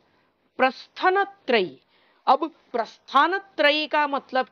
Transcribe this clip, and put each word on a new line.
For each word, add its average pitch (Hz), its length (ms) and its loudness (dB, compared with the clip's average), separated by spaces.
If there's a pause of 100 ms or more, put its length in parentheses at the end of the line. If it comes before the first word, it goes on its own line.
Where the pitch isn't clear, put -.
(580)
प्रस्थानत्रयी। 262 1200 -2 (480)
अब 277 240 2 (200)
प्रस्थानत्रयी 294 1160 -2
का 294 200 -2
मतलब 262 440 -6